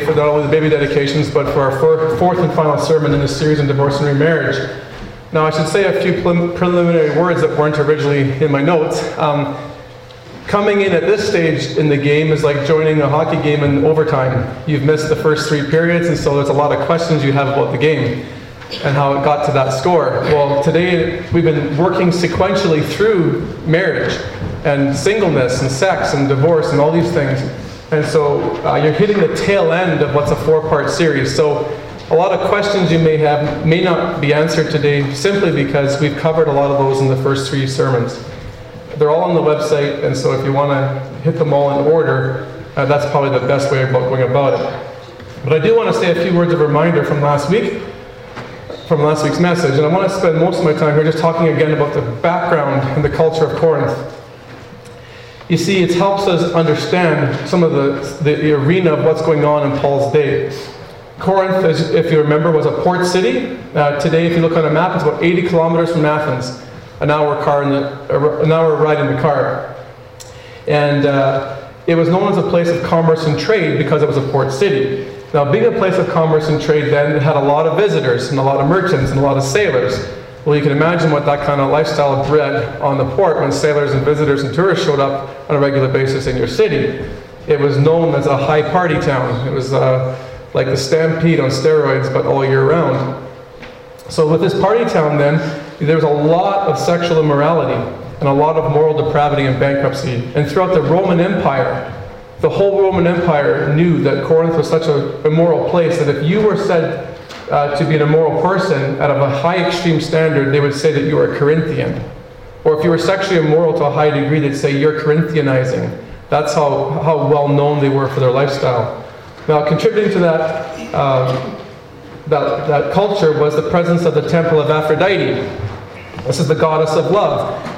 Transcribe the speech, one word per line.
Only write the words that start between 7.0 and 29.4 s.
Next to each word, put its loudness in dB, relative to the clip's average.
words 2
that 0
weren't 0
originally 2
in 2
my 0
notes. 2
Um, -2
coming 0
in 2
at 2
this 0
stage 0
in 2
the 2
game 2
is 0
like 0
joining 2
a 2
hockey 0
game 0
in 2
overtime. 0
You've 0
missed 2
the 0
first 0
three 0
periods, 2
and 0
so 0
there's 0
a 0
lot 2
of -2
questions 0
you 2
have 0
about 0
the -4
game 0
and 0
how 2
it -2
got 2
to -2
that 2
score. 0
Well, 2
today 0
we've 2
been 0
working 2
sequentially 0
through 0
marriage 0
and 2
singleness 0
and 0
sex 0
and 2
divorce 2
and 2
all 2
these 0
things. 0
And 0
so, 0
uh, 0
you're 2
hitting 2
the 2
tail 2